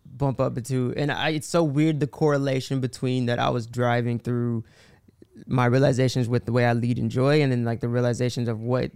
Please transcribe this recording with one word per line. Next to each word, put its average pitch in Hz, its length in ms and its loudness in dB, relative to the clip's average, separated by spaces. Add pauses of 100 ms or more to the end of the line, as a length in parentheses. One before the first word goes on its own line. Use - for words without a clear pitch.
bump 131 360 -2
up 127 160 0
into, 127 400 -2
and 143 140 0
I, 135 180 -2
it's 156 180 -4
so 170 160 2
weird 151 380 2
the 147 60 0
correlation 139 760 0
between 127 460 -2
that 120 120 0
I 131 100 2
was 123 160 -2
driving 120 540 0
through 120 460 -2 (800)
my 127 180 0
realizations 127 600 2
with 120 180 0
the 117 60 -4
way 120 140 2
I 117 80 4
lead 120 240 0
and 117 140 -2
joy, 139 300 4
and 135 100 2
then, 120 140 0
like, 117 140 -2
the 120 100 -4
realizations 120 580 0
of 113 140 -4
what, 123 340 -2